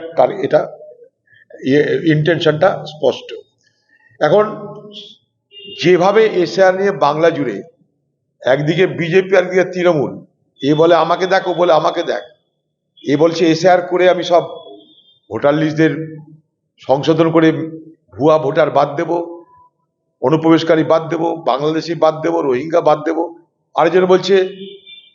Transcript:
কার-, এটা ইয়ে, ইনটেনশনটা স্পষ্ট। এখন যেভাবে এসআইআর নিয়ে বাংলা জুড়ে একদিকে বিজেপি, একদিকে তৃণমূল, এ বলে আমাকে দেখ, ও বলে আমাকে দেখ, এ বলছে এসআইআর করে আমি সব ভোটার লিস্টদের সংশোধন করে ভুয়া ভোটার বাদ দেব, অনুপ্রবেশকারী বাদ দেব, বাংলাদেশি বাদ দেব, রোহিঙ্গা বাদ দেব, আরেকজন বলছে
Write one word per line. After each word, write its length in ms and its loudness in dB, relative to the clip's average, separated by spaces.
কার-, 280 2
এটা 140 2
ইয়ে, 180 2
ইনটেনশনটা 580 2
স্পষ্ট। 440 -4
এখন 240 4
যেভাবে 420 4
এসআইআর 540 0
নিয়ে 120 0
বাংলা 380 0
জুড়ে 280 -4
একদিকে 460 0
বিজেপি, 480 -2
একদিকে 380 2
তৃণমূল, 380 0
এ 120 0
বলে 220 4
আমাকে 320 0
দেখ, 200 0
ও 60 -2
বলে 200 2
আমাকে 300 0
দেখ, 200 -6
এ 140 -2
বলছে 300 2
এসআইআর 340 4
করে 280 0
আমি 140 0
সব 200 2
ভোটার 260 0
লিস্টদের 380 0
সংশোধন 540 0
করে 180 2
ভুয়া 260 2
ভোটার 340 -2
বাদ 240 0
দেব, 160 -6
অনুপ্রবেশকারী 640 2
বাদ 260 0
দেব, 140 -6
বাংলাদেশি 480 -2
বাদ 280 0
দেব, 160 -2
রোহিঙ্গা 440 -2
বাদ 240 2
দেব, 140 -2
আরেকজন 300 2
বলছে 300 2